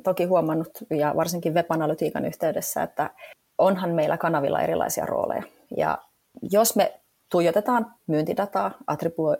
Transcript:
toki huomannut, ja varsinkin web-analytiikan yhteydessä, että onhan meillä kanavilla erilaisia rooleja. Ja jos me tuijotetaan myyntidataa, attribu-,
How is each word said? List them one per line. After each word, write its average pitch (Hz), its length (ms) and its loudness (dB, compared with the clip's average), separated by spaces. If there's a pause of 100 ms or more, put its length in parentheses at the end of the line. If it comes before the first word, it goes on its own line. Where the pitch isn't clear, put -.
toki 180 220 0
huomannut, 165 460 2 (200)
ja 147 260 0
varsinkin 165 380 -2
web-analytiikan 156 720 0
yhteydessä, - 560 -2
että - 280 -4 (480)
onhan 185 320 2
meillä 160 260 2
kanavilla 147 440 0
erilaisia - 460 0
rooleja. - 360 -2 (340)
Ja 78 220 0 (520)
jos 220 260 4
me 196 160 4 (420)
tuijotetaan 208 520 2 (200)
myyntidataa, 190 680 -2 (120)
attribu-, 160 540 -2